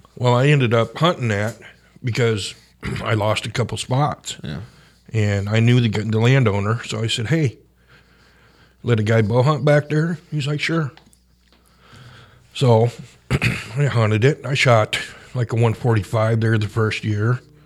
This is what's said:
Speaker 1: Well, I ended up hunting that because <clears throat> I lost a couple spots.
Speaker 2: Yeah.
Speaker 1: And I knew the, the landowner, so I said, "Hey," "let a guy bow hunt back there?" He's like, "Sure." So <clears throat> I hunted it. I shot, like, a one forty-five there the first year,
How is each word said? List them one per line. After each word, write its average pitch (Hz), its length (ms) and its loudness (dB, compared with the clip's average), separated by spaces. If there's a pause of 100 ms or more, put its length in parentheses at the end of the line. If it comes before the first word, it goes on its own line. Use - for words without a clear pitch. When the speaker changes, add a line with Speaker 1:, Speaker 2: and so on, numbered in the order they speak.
(160)
Speaker 1:
Well, 123 200 2
I 127 120 2
ended 135 280 2
up 113 220 0
hunting 151 320 0
that 107 280 -2 (460)
because 113 500 -2 (300)
<clears throat> - 200 -6
I 110 100 -2
lost 107 320 0
a 113 60 -6
couple 110 260 -4
spots. - 680 -4
Speaker 2:
Yeah. - 160 -10 (540)
Speaker 1:
And 101 340 0
I 107 140 0
knew 120 180 4
the, 120 100 2
the 107 300 -2
landowner, 113 640 2
so 110 180 -8
I 113 60 -4
said, 110 200 -4
"Hey," 147 320 -2 (1200)
"let 117 180 0
a 107 40 0
guy 113 180 2
bow 113 220 2
hunt 147 200 0
back 147 260 2
there?" 156 280 -2 (140)
He's 147 160 -4
like, 147 120 -4
"Sure." 156 320 -4 (1600)
So 120 340 4 (200)
<clears throat> - 220 -10
I - 540 -2
hunted 110 380 0
it. 147 220 2
I 135 80 -4
shot, 117 460 2 (340)
like, 120 200 -4
a - 20 -2
one 113 180 2
forty-five 113 640 0
there 113 180 2
the 104 100 0
first 107 360 -2
year, 110 360 0 (260)